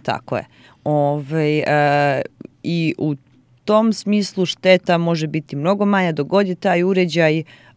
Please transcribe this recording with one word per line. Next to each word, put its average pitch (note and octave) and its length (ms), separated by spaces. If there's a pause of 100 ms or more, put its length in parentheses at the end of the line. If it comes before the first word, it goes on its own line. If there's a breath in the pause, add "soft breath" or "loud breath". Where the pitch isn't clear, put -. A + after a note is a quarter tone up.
tako - 340
je. - 80 (380 soft breath)
Ovaj, D3+ 760
e, C#3+ 640 (420)
i E3 340
u D3 180 (500)
tom G#3+ 280
smislu G3+ 520
šteta F3+ 520
može E3 300
biti D3+ 280
mnogo G3 300
manja F#3+ 260
dok C#3+ 160
god F#3+ 200
je F3+ 80
taj F3+ 280
uređaj, E3 600 (340 loud breath)